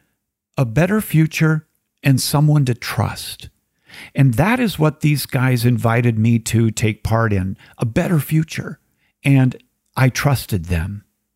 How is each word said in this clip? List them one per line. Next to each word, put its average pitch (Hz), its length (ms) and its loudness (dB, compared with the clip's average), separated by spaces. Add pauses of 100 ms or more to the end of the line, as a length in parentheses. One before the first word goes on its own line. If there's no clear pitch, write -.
(580)
a 135 80 2
better 180 340 0
future 156 680 0 (360)
and 135 180 4
someone 147 460 2
to 123 80 0
trust. - 720 -6 (640)
And 135 200 2
that 214 260 0
is 214 180 -2
what 156 220 -2
these 147 240 0
guys 127 400 -2
invited 117 540 2
me 117 220 4
to 113 300 0
take 107 320 -4
part 113 300 0
in, 95 240 -2 (220)
a 131 80 -4
better 165 340 0
future. - 580 -4 (460)
And 131 320 4 (400)
I 127 120 2
trusted 117 580 -2
them 90 380 -4 (320)